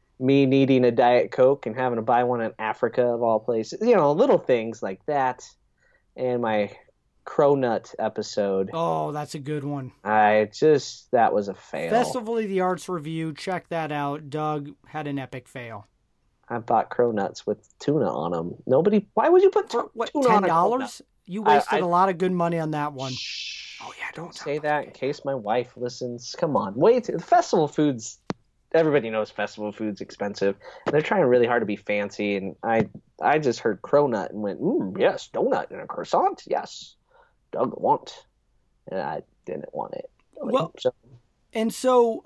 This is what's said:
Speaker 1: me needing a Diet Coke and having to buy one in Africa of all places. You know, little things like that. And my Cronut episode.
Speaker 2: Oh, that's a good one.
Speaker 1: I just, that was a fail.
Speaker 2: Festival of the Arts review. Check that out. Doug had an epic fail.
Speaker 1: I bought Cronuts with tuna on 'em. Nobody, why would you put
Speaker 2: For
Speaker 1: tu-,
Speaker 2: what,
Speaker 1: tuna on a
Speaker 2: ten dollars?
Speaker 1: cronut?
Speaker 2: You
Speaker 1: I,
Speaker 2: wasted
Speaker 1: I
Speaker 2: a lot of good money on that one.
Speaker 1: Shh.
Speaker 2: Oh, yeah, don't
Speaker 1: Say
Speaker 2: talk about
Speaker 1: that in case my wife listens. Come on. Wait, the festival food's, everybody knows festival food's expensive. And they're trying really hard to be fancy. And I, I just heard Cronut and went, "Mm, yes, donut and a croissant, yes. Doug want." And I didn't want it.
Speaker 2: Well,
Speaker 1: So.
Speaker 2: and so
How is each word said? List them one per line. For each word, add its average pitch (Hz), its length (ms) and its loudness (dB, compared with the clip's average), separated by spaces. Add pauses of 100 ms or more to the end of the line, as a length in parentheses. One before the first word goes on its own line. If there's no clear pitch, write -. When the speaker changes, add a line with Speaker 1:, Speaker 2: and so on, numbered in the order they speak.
(180)
Speaker 1:
me 139 280 4
needing 131 380 4
a 123 60 6
Diet 120 420 4
Coke 135 340 4
and 113 100 -6
having 127 200 -2
to 113 60 -2
buy 123 220 2
one 123 160 0
in 110 180 -4
Africa 110 480 -2
of 120 160 0
all 113 180 2
places. 113 420 -4
You 226 140 6
know, 147 160 4
little 208 260 4
things 117 440 -2
like 98 240 -8
that. 135 420 -2 (680)
And 123 260 -2
my 107 280 0 (560)
Cronut 139 720 2
episode. 101 760 -2
Speaker 2:
Oh, 160 400 -2
that's 147 220 -10
a 160 40 -10
good 143 260 -8
one. 139 280 -8 (100)
Speaker 1:
I 107 500 4
just, - 600 0
that 117 200 4
was 101 160 0
a 95 60 -8
fail. - 360 -8
Speaker 2:
Festival 233 480 -2
of 220 100 -4
the 190 120 0
Arts 185 280 -2
review. 160 460 -6
Check 180 340 -8
that 160 240 -4
out. 147 380 -6
Doug 151 400 -4 (160)
had 151 200 -10
an 143 120 -4
epic 127 280 -10
fail. 113 400 -14 (640)
Speaker 1:
I 120 100 -6
bought 113 320 0
Cronuts 110 560 -2
with 104 120 -2 (200)
tuna 143 340 0
on 85 220 -4
'em. 170 200 -6 (120)
Nobody, 196 480 4
why 240 140 4
would 359 140 8
you 392 80 6
put 415 200 -2
Speaker 2:
For 233 140 -2
Speaker 1:
tu-, - 100 -14
Speaker 2:
what, 220 180 -6
Speaker 1:
tuna 277 160 2
on 208 160 6
a - 20 0
Speaker 2:
ten - 20 2
dollars? 190 340 2
Speaker 1:
cronut? - 200 -12 (240)
Speaker 2:
You 202 180 -8
Speaker 1:
I, 151 120 6
Speaker 2:
wasted 156 220 2
Speaker 1:
I 165 40 0
Speaker 2:
a 180 40 0
lot 175 220 4
of 180 100 -4
good 185 140 0
money 170 260 0
on 156 140 -2
that 147 200 -4
one. 131 200 -8
Speaker 1:
Shh. - 680 -12
Speaker 2:
Oh, - 160 -14
yeah, - 160 -10
don't 165 200 -14
Speaker 1:
Say 147 220 -6
Speaker 2:
talk 151 80 -6
about 147 40 0 (120)
Speaker 1:
that - 60 -8
in - 40 -20
case - 340 -6
my 139 100 -2
wife 120 420 -2
listens. 123 600 -8
Come 151 200 0
on. 98 180 -2
Wait, 226 300 4
the - 160 -4
festival 220 480 2
food's, 143 500 -2 (540)
everybody 147 380 2
knows 110 200 -2
festival 104 400 -6
food's 107 300 -8
expensive. 98 560 -2 (300)
And - 60 -2
they're 147 100 4
trying 190 240 2
really 123 200 6
hard 120 160 0
to 104 40 -2
be 104 100 -4
fancy. 104 600 -4
And 95 280 -6
I, 113 240 2 (340)
I 143 160 2
just 135 220 0
heard 107 220 -2
Cronut 127 480 2
and 104 120 -8
went, 101 180 -6
"Mm, 156 380 -2
yes, - 340 0
donut - 380 -2
and - 100 -12
a - 60 -12
croissant, 262 600 -2
yes. - 500 -8 (560)
Doug 123 280 -2
want." - 460 -2 (640)
And 92 100 -6
I 78 220 -6 (240)
didn't - 280 -10
want - 200 -8
it. - 160 -12 (240)
Speaker 2:
Well, 247 440 -4
Speaker 1:
So. - 140 0 (640)
Speaker 2:
and 226 200 -2
so 240 520 2